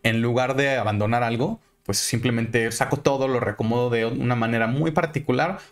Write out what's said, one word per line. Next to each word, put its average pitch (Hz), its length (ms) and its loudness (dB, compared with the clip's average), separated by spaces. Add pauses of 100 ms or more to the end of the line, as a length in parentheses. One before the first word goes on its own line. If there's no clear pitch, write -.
en 113 180 2
lugar 127 340 0
de 135 220 2
abandonar 107 460 0
algo, 120 360 -2 (240)
pues - 160 -2
simplemente 117 720 0
saco 127 240 -2
todo, 135 320 0
lo 127 100 0
reacomodo 117 500 0
de 117 160 0
una 123 300 -2
manera 117 320 0
muy 147 240 0
particular 156 680 -2 (120)